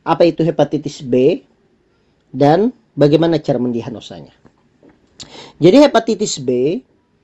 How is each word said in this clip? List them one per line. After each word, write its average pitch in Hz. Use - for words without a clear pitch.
apa 165
itu 160
hepatitis 156
B 131
dan 160
bagaimana 151
cara 131
mendiagnosanya. 110
Jadi, 185
hepatitis 226
B 131